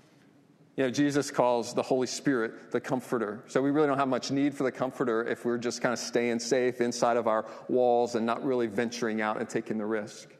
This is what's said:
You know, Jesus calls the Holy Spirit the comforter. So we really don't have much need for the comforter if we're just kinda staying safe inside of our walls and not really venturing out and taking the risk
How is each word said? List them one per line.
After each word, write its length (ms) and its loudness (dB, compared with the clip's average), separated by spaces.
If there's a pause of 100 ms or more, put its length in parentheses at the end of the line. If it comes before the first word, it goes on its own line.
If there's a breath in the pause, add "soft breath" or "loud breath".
(760 soft breath)
You 80 2
know, 60 2
Jesus 400 2
calls 440 2
the 80 0
Holy 240 2
Spirit 640 -2
the 100 0
comforter. 680 -4
So 120 2
we 100 2
really 180 4
don't 100 2
have 100 2
much 220 -2
need 240 2
for 80 -4
the 100 0
comforter 540 -2
if 180 -4
we're 140 2
just 240 -4
kinda 160 0
staying 400 0
safe 420 2
inside 380 2
of 80 0
our 180 2 (240 loud breath)
walls 460 2
and 100 0
not 180 -2
really 260 0
venturing 520 -2
out 180 0
and 120 -4
taking 260 -4
the 80 -2
risk 560 -6